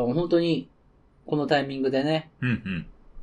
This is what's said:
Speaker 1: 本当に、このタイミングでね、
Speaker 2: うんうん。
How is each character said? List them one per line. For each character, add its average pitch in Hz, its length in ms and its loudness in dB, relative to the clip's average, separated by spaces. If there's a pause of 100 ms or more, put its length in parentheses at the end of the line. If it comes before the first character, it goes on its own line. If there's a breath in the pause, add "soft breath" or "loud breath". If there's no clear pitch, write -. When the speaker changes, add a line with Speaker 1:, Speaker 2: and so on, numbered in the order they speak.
Speaker 1:
本 156 260 0
当 170 100 6
に、 170 300 0 (560)
こ - 100 -4
の 147 120 0
タ 147 140 4
イ 135 40 -2
ミ 139 120 -8
ン 135 40 -2
グ 135 80 0
で 135 140 2
ね、 156 260 -2 (120)
Speaker 2:
う 131 40 0
ん 123 40 0
う - 40 0
ん。 95 320 -4 (380)